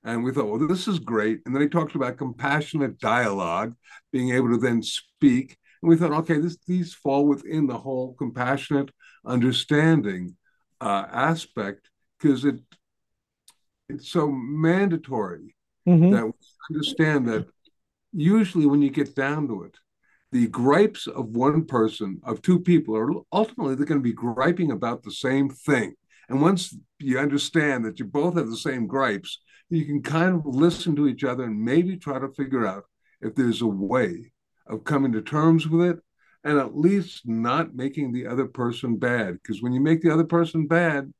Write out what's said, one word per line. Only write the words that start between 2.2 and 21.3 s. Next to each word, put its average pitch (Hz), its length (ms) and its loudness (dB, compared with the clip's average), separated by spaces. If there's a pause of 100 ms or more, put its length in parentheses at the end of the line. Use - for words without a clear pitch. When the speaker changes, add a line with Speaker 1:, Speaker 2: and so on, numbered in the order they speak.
Speaker 1:
dialogue, 107 760 0 (360)
being 127 200 -2
able 123 180 2
to 120 80 2
then 117 240 2
speak. - 760 0 (240)
And 170 80 2
we 165 80 8
thought, 165 140 0
Okay, 160 280 0
this, 170 260 -2
these 180 280 -2
fall 143 340 0
within 147 400 0
the 120 100 -4
whole 131 380 -6
compassionate 135 760 -2 (360)
understanding, 123 1120 2 (420)
uh, 101 320 -2
aspect, 120 760 -4 (300)
'cause 135 260 2
it, 131 160 0 (1300)
it's - 200 -12
so 151 220 0
mandatory 147 1200 -2 (320)
Speaker 2:
Mm-hmm. 175 240 8
Speaker 1:
that 214 160 2
we 226 40 -4 (380)
understand 147 580 0
that 110 200 -2 (680)
usually 180 540 4
when 143 160 6
you 139 80 2
get 139 240 -4
down 143 320 -2
to 98 160 -6
it, - 120 -20 (560)
the 120 160 2
gripes 143 600 2
of - 220 -8
one 143 360 2